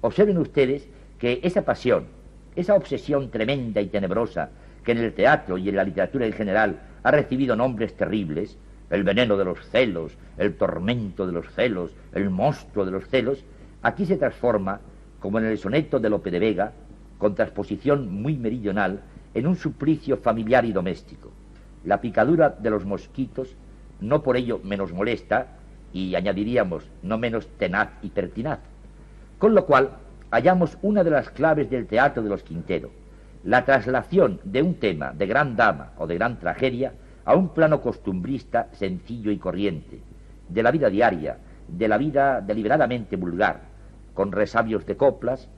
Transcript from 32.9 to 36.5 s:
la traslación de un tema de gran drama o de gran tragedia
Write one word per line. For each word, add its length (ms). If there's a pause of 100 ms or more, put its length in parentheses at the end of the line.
la 220
traslación 800
de 180
un 120
tema 380
de 140
gran 300
drama 400
o 100
de 100
gran 220
tragedia 540 (320)